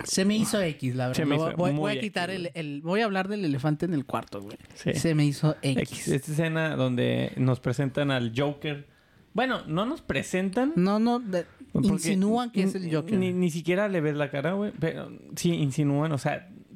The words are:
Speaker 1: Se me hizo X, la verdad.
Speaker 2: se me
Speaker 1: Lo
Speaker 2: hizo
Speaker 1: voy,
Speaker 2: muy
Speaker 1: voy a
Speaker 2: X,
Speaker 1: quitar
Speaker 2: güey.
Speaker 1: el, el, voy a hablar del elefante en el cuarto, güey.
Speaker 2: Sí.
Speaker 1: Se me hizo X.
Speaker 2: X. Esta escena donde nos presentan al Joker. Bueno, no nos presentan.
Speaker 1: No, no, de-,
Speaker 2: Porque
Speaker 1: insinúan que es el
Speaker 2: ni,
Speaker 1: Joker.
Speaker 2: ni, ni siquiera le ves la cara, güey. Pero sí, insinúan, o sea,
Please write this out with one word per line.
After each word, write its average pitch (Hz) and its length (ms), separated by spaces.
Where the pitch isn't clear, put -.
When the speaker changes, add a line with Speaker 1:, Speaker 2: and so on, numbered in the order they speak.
Speaker 1:
Se - 220
me 208 100
hizo 214 260
X, 139 340
la 127 120
verdad. 127 100
Speaker 2:
se 160 80
me 143 120
Speaker 1:
Lo 160 100
Speaker 2:
hizo - 100
Speaker 1:
voy, 170 140
Speaker 2:
muy 147 80
Speaker 1:
voy 208 120
a - 40
Speaker 2:
X, - 80
Speaker 1:
quitar 180 260
Speaker 2:
güey. 185 180
Speaker 1:
el, 160 60
el, 147 280
voy 180 200
a 233 40
hablar 190 220
del 208 180
elefante 147 400
en 180 80
el 139 120
cuarto, 101 360
güey. 101 160
Speaker 2:
Sí. - 180
Speaker 1:
Se 160 220
me 151 100
hizo 151 360
X. 135 160
Speaker 2:
X. - 180
Esta 151 220
escena 160 440
donde 123 600
nos 127 220
presentan 139 520
al 120 240
Joker. 143 500
Bueno, 233 340
no 170 180
nos 285 160
presentan. 190 760
Speaker 1:
No, 196 240
no, 240 200
de-, 190 260
Speaker 2:
Porque - 160
Speaker 1:
insinúan 208 640
que 202 120
es 190 120
el 190 100
Speaker 2:
ni, 160 80
Speaker 1:
Joker. 165 240
Speaker 2:
ni, 185 160
ni 180 180
siquiera 175 360
le 185 140
ves 147 140
la 143 140
cara, 143 240
güey. 202 260
Pero - 300
sí, 170 180
insinúan, 147 580
o 143 60
sea, - 320